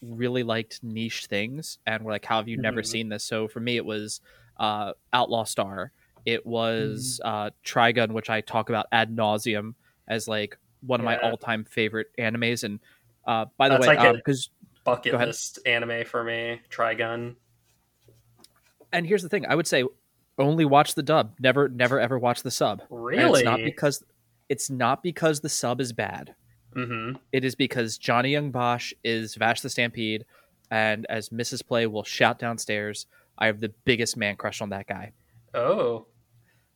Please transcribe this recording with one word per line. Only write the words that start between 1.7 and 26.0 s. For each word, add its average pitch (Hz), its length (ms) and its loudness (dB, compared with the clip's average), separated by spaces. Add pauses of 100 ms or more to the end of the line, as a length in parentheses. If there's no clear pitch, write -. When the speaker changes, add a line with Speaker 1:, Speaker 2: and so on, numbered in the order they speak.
Speaker 1:
and 110 180 -4
were 110 80 -4
like, 104 120 -6
"How 113 120 0
have 113 120 -2
you 113 80 -6
never 113 240 0
Speaker 2:
Mm-hmm. 110 100 -4
Speaker 1:
seen 113 180 -4
this?" 104 160 -8
So 110 240 -4
for 117 120 -10
me, 120 160 -2
it 104 80 -2
was, 107 360 -6 (380)
uh, 107 340 -2 (200)
Outlaw 117 320 2
Star. 98 480 -6 (340)
It 117 180 -2
was, 117 800 -2
Speaker 2:
Mm. 113 40 -2 (180)
Speaker 1:
uh, 107 40 -8 (140)
Trigun, 117 480 4
which 110 180 -6
I 110 120 0
talk - 260 -2
about 107 240 0
ad 113 220 2
nauseum 107 600 0 (340)
as, 113 200 -4
like, 104 300 -4 (220)
one 123 200 -2
of 113 40 -2
my 113 100 2
Speaker 2:
Yeah. 117 160 0
Speaker 1:
all-time 113 340 -4
favorite 110 440 -2 (100)
animes. 117 460 0
And, 104 160 -6 (460)
uh, 113 200 0 (100)
by 135 120 6
the 135 80 8
Speaker 2:
That's 127 100 8
Speaker 1:
way, 151 100 8
Speaker 2:
like 123 100 6
a 127 40 8
Speaker 1:
um, 117 140 2
'cause 135 260 -2 (340)
Speaker 2:
bucket - 280 0
Speaker 1:
Go 131 40 2
ahead. 120 120 2
Speaker 2:
list - 380 -8
anime 117 380 0
for 120 200 -6
me, 117 360 -6 (100)
Trigun. 117 680 -2 (1600)
Speaker 1:
And 175 140 0
here's 190 160 2
the 175 60 -10
thing, 175 180 -2
I - 80 2
would 160 120 2
say 135 180 2 (540)
only 151 260 4
watch 143 300 6
the 160 80 -2
dub. 135 360 2
Never, 131 300 4
never, 127 320 2
ever 120 180 0
watch 120 240 0
the 131 80 -6
sub. 110 300 0 (100)
And 120 300 -2
it's 143 240 6
not 117 140 4
Speaker 2:
Really? 113 60 -4
Speaker 1:
because, 139 400 -2 (440)
it's - 220 -4
not 127 320 0
because 160 380 0
the 156 80 -6
sub 123 320 -2
is 123 120 -2
bad. 101 420 -6 (400)